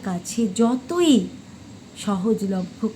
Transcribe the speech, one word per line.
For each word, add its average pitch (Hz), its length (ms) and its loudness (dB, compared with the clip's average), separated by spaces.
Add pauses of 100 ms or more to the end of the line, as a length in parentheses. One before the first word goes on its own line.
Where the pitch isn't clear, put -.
কাছে 190 520 -2
যতই 254 640 4 (760)
সহজলভ্য 196 960 -2